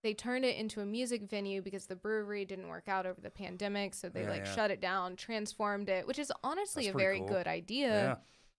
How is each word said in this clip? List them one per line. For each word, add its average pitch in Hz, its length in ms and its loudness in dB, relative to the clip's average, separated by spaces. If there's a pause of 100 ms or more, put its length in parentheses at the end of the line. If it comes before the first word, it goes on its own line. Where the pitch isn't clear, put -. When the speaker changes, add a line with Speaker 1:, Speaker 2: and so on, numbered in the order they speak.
Speaker 1:
they 220 120 2
turned 247 300 0
it 247 120 4
into 220 240 -2
a 202 60 -2
music 233 360 0
venue 196 400 -2
because 196 240 -6
the 185 100 -8
brewery 208 480 -2
didn't 190 240 -6
work 170 200 -8
out 190 180 2
over 185 140 -4
the 196 100 -8
pandemic, 202 640 -2
so - 140 -6
they, 180 140 -4
Speaker 2:
Yeah, - 80 0
Speaker 1:
like, 196 160 -2
Speaker 2:
yeah. 98 80 -2
Speaker 1:
shut 208 160 2
it 202 100 0
down, 185 360 0
transformed 208 720 -2
it, 185 180 2
which 262 120 0
is 294 140 -2 (100)
honestly 320 420 0
Speaker 2:
That's 202 60 2
Speaker 1:
a - 40 -2
Speaker 2:
pretty 196 100 6
Speaker 1:
very 190 160 6
Speaker 2:
cool. 190 80 -2
Speaker 1:
good 185 180 2
idea. 175 440 2
Speaker 2:
Yeah. 202 260 6 (420)